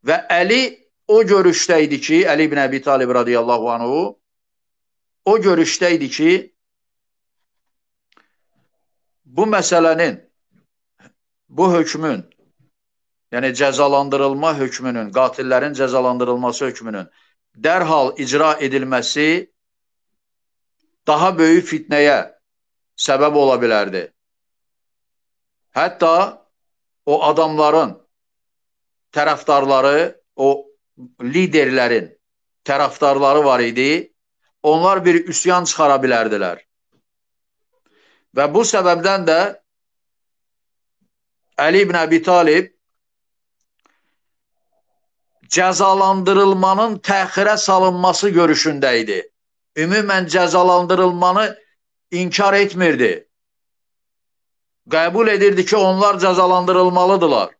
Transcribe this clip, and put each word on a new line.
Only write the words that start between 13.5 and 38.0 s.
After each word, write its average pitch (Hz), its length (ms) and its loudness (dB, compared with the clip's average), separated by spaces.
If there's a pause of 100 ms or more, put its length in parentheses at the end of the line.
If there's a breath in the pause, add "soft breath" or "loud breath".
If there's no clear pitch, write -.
cəzalandırılma 139 1040 0
hökmünün, 127 560 -8
qatillərin 127 640 -2
cəzalandırılması 123 880 -4
hökmünün 113 440 -12 (480)
dərhal 156 580 0
icra 147 440 0
edilməsi 131 680 -4 (1800)
daha 156 300 2
böyük 165 300 2
fitnəyə 147 500 0 (800)
səbəb 143 360 0
ola 135 240 2
bilərdi. 101 480 -2 (1700)
Hətta 165 380 0 (960)
o 147 160 0
adamların 151 720 0 (1160)
tərəfdarları, 143 1000 0 (220)
o 135 120 0 (760)
liderlərin 131 880 0 (540)
tərəfdarları 139 800 0
var 123 180 2
idi, 131 500 -4 (500)
onlar 170 420 0
bir 170 220 4
üsyan 180 380 -2
çıxara 143 360 0
bilərdilər. 110 580 -2 (1800)